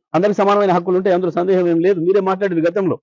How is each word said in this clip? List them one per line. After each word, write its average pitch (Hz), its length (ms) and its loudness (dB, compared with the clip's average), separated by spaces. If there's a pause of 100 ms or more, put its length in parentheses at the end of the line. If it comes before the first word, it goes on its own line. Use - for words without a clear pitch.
(160)
అందరికి 196 240 0
సమానమైన 202 360 2
హక్కులు 180 240 0
ఉంటాయి, 185 160 0
అందులో 180 220 -2
సందేహం 180 340 0
ఏం 165 140 2
లేదు. 196 200 0
మీరే 196 240 2
మాట్లాడారు 185 380 -2
గతంలో, 180 340 -2